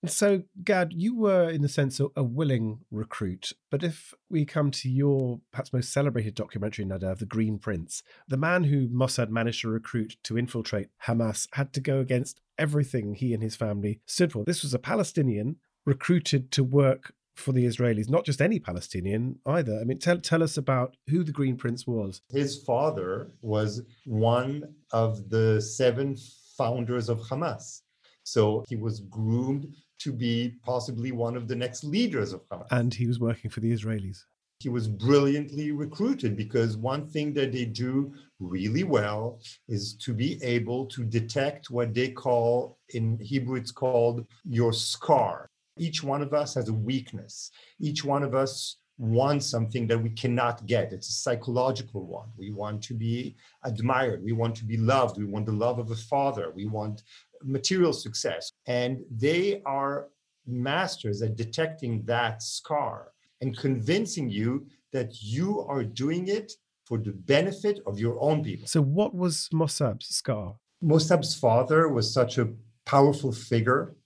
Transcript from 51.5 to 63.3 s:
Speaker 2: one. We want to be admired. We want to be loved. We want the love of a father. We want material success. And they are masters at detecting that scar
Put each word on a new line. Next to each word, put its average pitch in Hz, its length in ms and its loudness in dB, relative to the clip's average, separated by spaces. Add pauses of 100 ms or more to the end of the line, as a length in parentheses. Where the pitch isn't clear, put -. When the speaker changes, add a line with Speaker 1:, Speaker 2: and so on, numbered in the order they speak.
Speaker 2:
one. 90 320 -12
We 98 140 -12
want 104 320 -8
to - 100 -10
be 117 420 -4 (280)
admired. 117 600 0
We 110 100 -2
want 113 240 0
to 110 80 -10
be 110 120 -2
loved. 117 400 4
We 104 80 -4
want 104 220 -4
the 110 40 -2
love 117 280 0
of 113 100 -6
a 117 60 -4
father. 104 600 -2
We 101 120 -6
want 107 340 -6 (420)
material 151 480 2
success. 101 600 -4 (160)
And 123 320 0 (100)
they 170 560 2
are 139 440 -2 (360)
masters 123 760 -2
at 110 120 -2
detecting 120 680 -4
that 117 380 0
scar - 720 -6 (280)